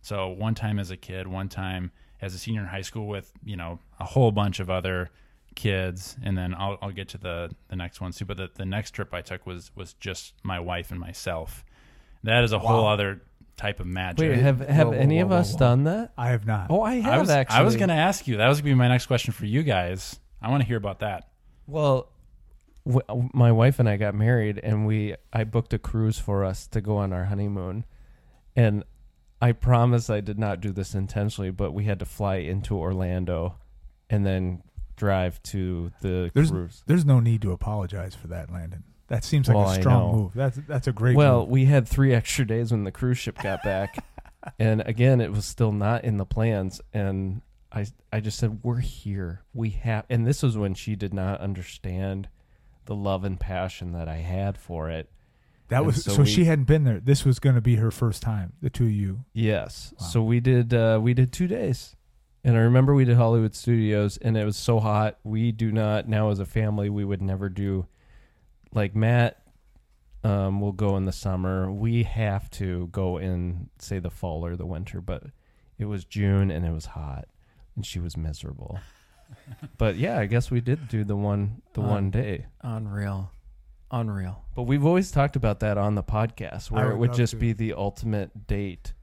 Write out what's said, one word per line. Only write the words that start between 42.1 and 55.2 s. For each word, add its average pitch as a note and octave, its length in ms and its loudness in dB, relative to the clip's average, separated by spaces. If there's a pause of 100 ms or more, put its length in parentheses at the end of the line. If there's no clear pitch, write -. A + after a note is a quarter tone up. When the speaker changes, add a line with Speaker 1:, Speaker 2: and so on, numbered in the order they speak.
Speaker 3:
extra A#2 320 2
days A2+ 260 0
when G#2+ 120 0
the F#2+ 80 -4
cruise B2 260 0
ship - 240 -8
got F#2+ 220 -4
back. G2 460 -4
Speaker 2:
<laughs> - 60 -20 (420)
Speaker 3:
And A2 300 2
again, B2 340 4
it F#2+ 100 -2
was G#2 140 -2
still A2 260 0
not G#2 320 0
in A2 140 -2
the F#2+ 80 -2
plans. G#2 560 -2 (120)
And G2 480 -4 (300)
I, G#2 140 -4 (260)
I A2 100 -2
just G#2+ 180 -6
said, A2 240 -2
"We're A#2+ 160 -2
here. G2 640 -6 (100)
We A2+ 160 -4
have," A2 400 -4
and A#2 160 0
this C#3 160 0
was A#2 160 0
when G2+ 160 -2
she G#2+ 220 -6
did F#2+ 180 -6
not F#2+ 280 -4
understand F#2+ 840 -6 (580)
the G#2+ 100 -6
love G2 280 -2
and F#2+ 160 -4
passion F#2 540 -6
that E2 160 -6
I D#2 60 -8
had F#2 420 -4
for D#2+ 320 -8
it. D#2+ 220 -8 (600)